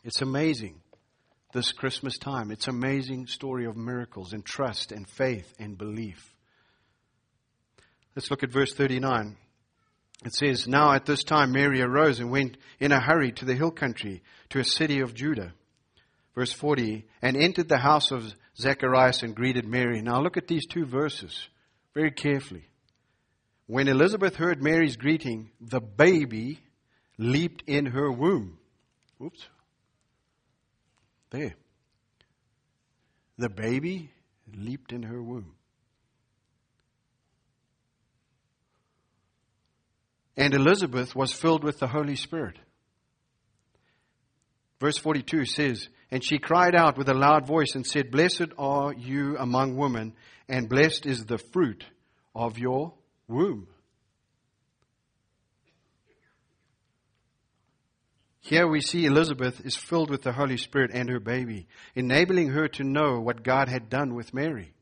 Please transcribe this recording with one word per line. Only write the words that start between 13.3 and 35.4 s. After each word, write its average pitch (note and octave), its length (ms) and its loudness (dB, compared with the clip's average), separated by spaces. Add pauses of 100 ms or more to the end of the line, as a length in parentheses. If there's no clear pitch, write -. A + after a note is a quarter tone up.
to - 120 -10
the B2+ 100 0
hill D#3+ 160 0
country, A2 520 -6 (260)
to C3+ 100 -2
a B2+ 40 0
city C#3+ 380 0
of A#2+ 120 -4
Judah." A2+ 400 -4 (800)
Verse B2 160 -2
forty, A#2 540 -2 (160)
"And C3 160 2
entered E3+ 320 2
the C#3+ 80 6
house C#3+ 340 4
of A2 240 -8 (220)
Zacharias B2+ 640 4
and A2+ 140 -8
greeted B2 320 0
Mary." A#2+ 340 0
Now A#2+ 180 0
look F3 160 -2
at - 120 -4
these D#3+ 180 -2
two E3+ 180 -4
verses C3 640 -6 (460)
very D#3 160 0
carefully. C3+ 580 -4 (1000)
"When C3+ 200 2
Elizabeth F#3 500 4
heard E3 240 0
Mary's D#3 360 2
greeting, B2 540 -2 (100)
the A#2 180 -4
baby B2+ 840 2 (560)
leaped C#3+ 480 0
in C#3+ 180 0
her C3+ 260 -2
womb." B2 460 -2 (640)
Oops. - 260 -14 (1800)
There. C#3 260 -10 (1800)
"The A#2 120 -4
baby C3+ 600 -6 (400)
leaped A2+ 400 -12
in A#2+ 120 -10
her A#2+ 180 -10
womb." A#2 340 -12 (4000)